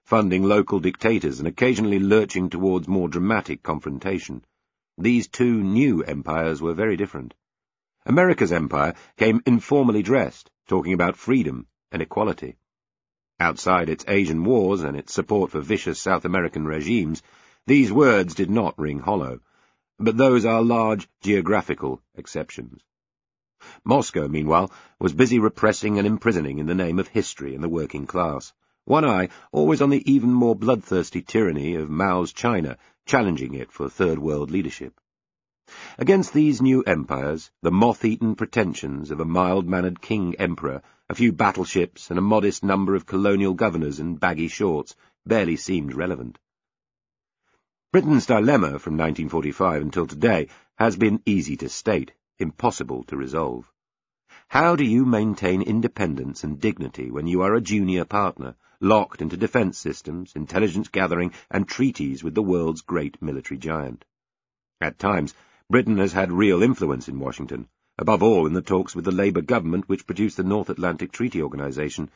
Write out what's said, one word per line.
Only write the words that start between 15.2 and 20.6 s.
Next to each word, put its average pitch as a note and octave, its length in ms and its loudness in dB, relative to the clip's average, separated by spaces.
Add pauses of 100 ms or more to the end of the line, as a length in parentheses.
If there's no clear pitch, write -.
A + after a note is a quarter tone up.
for D#2 80 -4
vicious E2+ 400 -4
South F2+ 240 0
American E2+ 420 -2
regimes, D#2+ 560 -2 (440)
these C3 260 4
words G#2+ 420 4
did F#2 160 -2
not G#2 280 0
ring D2 200 -4
hollow, C#2 400 -4 (640)
but A2 160 0
those B2 280 6
are A2+ 180 2